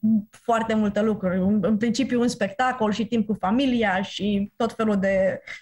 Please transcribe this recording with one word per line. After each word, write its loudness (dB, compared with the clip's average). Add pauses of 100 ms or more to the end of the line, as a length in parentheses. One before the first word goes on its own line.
(300)
foarte -2
multe 0
lucruri. 0
În, 2
în 2
principiu, 0
un 2
spectacol -2
și -4
timp 0
cu -2
familia 0
și -4
tot -2
felul 0
de, 0 (220)